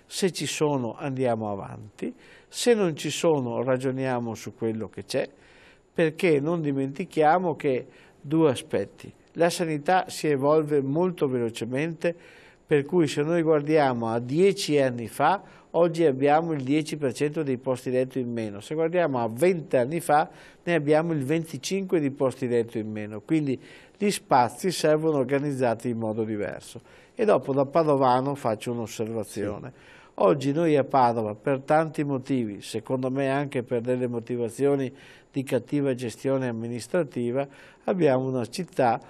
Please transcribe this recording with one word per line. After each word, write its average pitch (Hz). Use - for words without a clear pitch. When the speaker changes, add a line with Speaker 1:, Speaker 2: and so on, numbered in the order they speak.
Speaker 1:
se -
ci 156
sono 135
andiamo 123
avanti, 107
se -
non 185
ci 147
sono 131
ragioniamo 127
su 104
quello 110
che -
c'è, -
perché 160
non 165
dimentichiamo 151
che 131
due 156
aspetti. -
La 165
sanità 165
si -
evolve 147
molto 165
velocemente, 127
per 143
cui 165
se 147
noi 165
guardiamo 147
a 117
dieci 147
anni 123
fa, 160
oggi 165
abbiamo 147
il 143
dieci 147
per 143
cento 151
dei 135
posti 131
letto 127
in 120
meno. 110
Se 127
guardiamo 160
a 117
venti 156
anni 135
fa, 151
ne 175
abbiamo 156
il 143
venticinque 165
di 143
posti 127
letto 117
in 107
meno. 107
Quindi 147
gli 208
spazi 135
servono 156
organizzati 131
in 113
modo 110
diverso. 104
E -
dopo, 165
da 135
padovano, 139
faccio 120
un'osservazione. 110
Speaker 2:
Sì. -
Speaker 1:
Oggi 143
noi 156
a 135
Padova, 120
per 135
tanti 156
motivi, 123
secondo 127
me 135
anche 139
per 120
delle 127
motivazioni 120
di 139
cattiva 139
gestione 127
amministrativa, 120
abbiamo 135
una 127
città 127